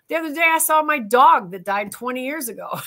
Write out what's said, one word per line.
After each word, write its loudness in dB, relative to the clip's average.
the -4
other -4
day -2
I 2
saw 2
my 0
dog 4
that -14
died -4
twenty -8
years -6
ago, -12